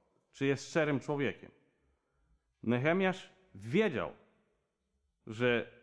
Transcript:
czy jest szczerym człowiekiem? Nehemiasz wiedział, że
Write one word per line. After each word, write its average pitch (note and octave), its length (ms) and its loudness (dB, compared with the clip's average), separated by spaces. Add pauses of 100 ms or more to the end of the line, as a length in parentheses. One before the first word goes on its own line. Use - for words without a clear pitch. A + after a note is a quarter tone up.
(320)
czy C#3 140 -4
jest C3+ 220 0
szczerym D3 320 2
człowiekiem? C#3+ 500 -4 (1120)
Nehemiasz E3 680 0 (220)
wiedział, A#2 580 0 (1120)
że A#2+ 440 0 (120)